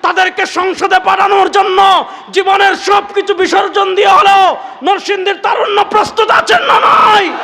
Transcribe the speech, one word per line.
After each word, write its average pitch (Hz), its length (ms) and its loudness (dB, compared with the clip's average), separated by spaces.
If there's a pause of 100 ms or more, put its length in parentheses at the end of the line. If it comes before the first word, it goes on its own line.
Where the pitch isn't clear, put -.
তাদেরকে 370 420 -2 (120)
সংসদে 370 420 -2 (100)
পাঠানোর 392 420 2
জন্য 381 280 0 (540)
জীবনের 392 420 2 (140)
সবকিছু 403 460 -2
বিসর্জন 381 600 0
দিয়ে 403 220 2
হলেও 392 280 4 (380)
নরসিংদীর 381 600 -2
তারুণ্য 403 420 -2
প্রস্তুত 427 460 -2
আছেন 370 400 2
না 440 60 4 (100)
নয়? 415 420 2 (160)